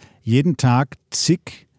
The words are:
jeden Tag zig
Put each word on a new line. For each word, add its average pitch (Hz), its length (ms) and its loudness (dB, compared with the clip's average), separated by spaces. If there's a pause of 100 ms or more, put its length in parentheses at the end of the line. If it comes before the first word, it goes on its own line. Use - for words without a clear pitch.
(240)
jeden 135 320 0
Tag 127 400 0 (140)
zig - 580 -4 (120)